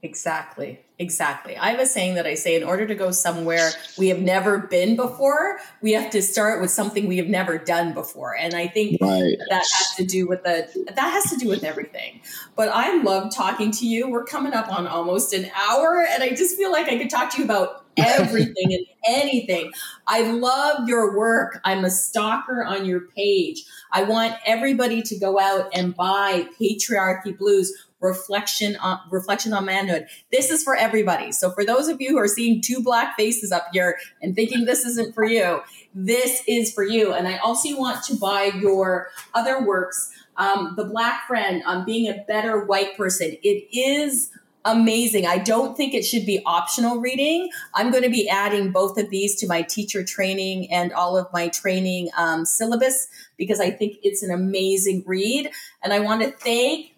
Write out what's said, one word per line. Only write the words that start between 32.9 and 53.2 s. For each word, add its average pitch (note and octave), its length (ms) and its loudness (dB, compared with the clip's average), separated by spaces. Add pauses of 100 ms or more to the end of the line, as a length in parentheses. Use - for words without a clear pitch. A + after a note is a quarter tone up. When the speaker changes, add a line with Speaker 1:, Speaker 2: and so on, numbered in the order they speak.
Speaker 1:
faces G#3+ 340 0
up E3+ 220 -2
here F3+ 240 2 (240)
and F#3+ 140 -4
thinking A#3 300 2
this A#3+ 200 0
isn't A#3 300 -4
for G#3+ 100 2
you, F#3+ 360 2 (340)
this A#3+ 520 0
is A3+ 240 2
for G3+ 120 -2
you. G#3 280 2
And F#3 160 0
I F#3 120 -4
also B3 360 0
want B3+ 280 -4
to - 120 -4
buy G3 360 0 (100)
your F#3+ 460 2 (260)
other C4 320 2
works, F#3 460 -2 (260)
um, G3 400 0
The G#3 80 -2
Black A3+ 420 -2
Friend, G3 380 0
on F#3 200 -2
Being A3+ 220 0
a - 200 -6
Better G#3+ 360 0
White G3 320 0
Person. F#3 460 -2
It G3+ 340 2
is C4+ 540 0 (340)
amazing. A3+ 640 4
I F3+ 140 2
don't A3+ 360 0
think C4+ 200 -2
it G#3+ 80 0
should G#3+ 220 0
be G3 200 0
optional A#3 540 0
reading. C#4+ 500 0 (240)
I'm A3+ 160 0
gonna B3 200 4
be A3 200 0
adding G3+ 420 0
both G3 280 0
of G3+ 100 -2
these G3 280 0
to G3 100 -4
my E3+ 160 0
teacher G3+ 400 -4
training F#3+ 680 -4
and F3 220 0
all F3+ 240 2
of F3+ 160 0
my E3+ 140 0
training, F#3 680 -2
um, E3 300 0
syllabus, A#3 640 0 (300)